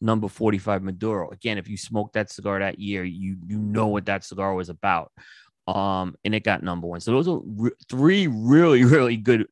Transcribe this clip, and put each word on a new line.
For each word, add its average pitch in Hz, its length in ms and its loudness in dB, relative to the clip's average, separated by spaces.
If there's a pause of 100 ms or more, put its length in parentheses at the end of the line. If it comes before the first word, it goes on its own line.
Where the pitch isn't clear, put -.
number 110 280 0
forty-five 101 540 -2
Maduro. 95 480 -6
Again, 104 280 -6
if 87 100 -12
you 101 80 -12
smoked 104 380 -8
that 107 160 -4
cigar 98 280 -6
that 98 200 -4
year, 101 240 -6
you, 92 340 -8 (100)
you 104 120 -6
know 107 300 -2
what 104 180 -2
that 98 180 -4
cigar 98 300 -6
was 90 140 -6
about. 87 420 -2 (560)
Um, 95 580 -2
and 107 100 0
it 110 100 -4
got 101 180 0
number 87 240 -6
one. 87 140 -10
So 117 120 -2
those 151 160 2
are 165 160 -2
re-, 110 260 -2 (180)
three 175 380 2
really, 127 580 6
really 123 320 6
good, 110 340 2